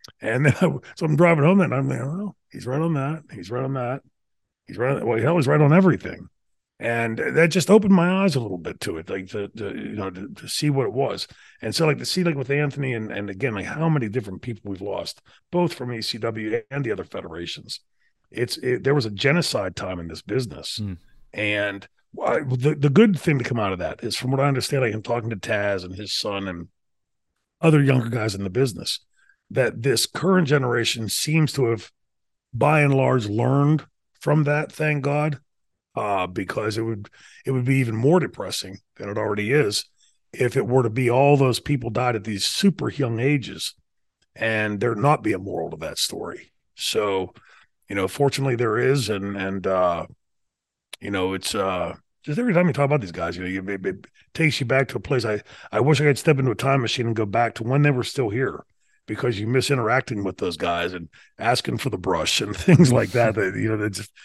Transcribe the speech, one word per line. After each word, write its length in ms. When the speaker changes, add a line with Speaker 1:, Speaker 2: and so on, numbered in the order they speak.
Speaker 1:
And 260
then 140
I, 80
so 100
I'm 100
driving 280
home 140
that 100
night, 100
I'm 100
like, 120
"Oh, 360
he's 160
right 140
on 140
that. 380
He's 180
right 140
on 100
that. 280
He's 120
right 180
on, 100
well, 140
hell, 160
he's 120
right 120
on 120
everything." 560
And 380
that 300
just 220
opened 240
my 300
eyes 100
a 60
little 180
bit 220
to 180
it, 100
like, 200
to, 180
to, 300
you 180
know, 160
to, 180
to 200
see 220
what 160
it 60
was. 360
And 100
so, 140
like, 120
to 60
see, 200
like, 100
with 160
Anthony 440
and, 180
and 180
again, 240
like, 100
how 240
many 200
different 340
people 280
we've 120
lost, 400
both 200
from 200
E 100
C 160
W 420
and 120
the 60
other 140
federations. 720
It's, 240
it, 260
there 120
was 120
a 40
genocide 640
time 240
in 80
this 120
business. 600
Speaker 2:
Mm. 180
Speaker 1:
And 560
I, 180
the, 340
the 160
good 280
thing 200
to 60
come 160
out 120
of 60
that 240
is, 140
from 160
what 80
I 80
understand, 340
like, 120
I'm 80
talking 280
to 60
Taz 480
and 100
his 180
son 360
and 200
other 220
younger 260
guys 260
in 80
the 80
business, 480
that 320
this 240
current 420
generation 600
seems 440
to 140
have, 240
by 280
and 140
large, 320
learned 600
from 240
that, 280
thank 320
God, 340
uh, 320
because 500
it 60
would, 260
it 80
would 120
be 120
even 180
more 260
depressing 580
than 120
it 100
already 340
is 320
if 240
it 100
were 160
to 80
be 180
all 280
those 240
people 300
died 260
at 80
these 200
super 460
young 300
ages 540
and 460
there 160
not 260
be 100
a 60
moral 320
to 60
that 220
story. 520
So, 580
you 60
know, 140
fortunately 480
there 220
is, 300
and, 280
and, 300
uh, 400
you 120
know, 220
it's, 200
uh, 400
just 160
every 140
time 120
you 60
talk 140
about 160
these 100
guys, 240
you 80
know, 40
you, 200
it, 180
it 200
takes 260
you 80
back 220
to 80
a 40
place. 240
I, 180
I 100
wish 200
I 40
could 140
step 200
into 120
a 60
time 240
machine 260
and 80
go 120
back 300
to 60
when 200
they 80
were 120
still 280
here, 340
because 320
you 80
miss 240
interacting 540
with 140
those 180
guys 380
and 160
asking 380
for 140
the 80
brush 420
and 160
<laughs> 0
things 340
like 200
that, 240
that, 200
you 140
know, 80
that 140
just, 200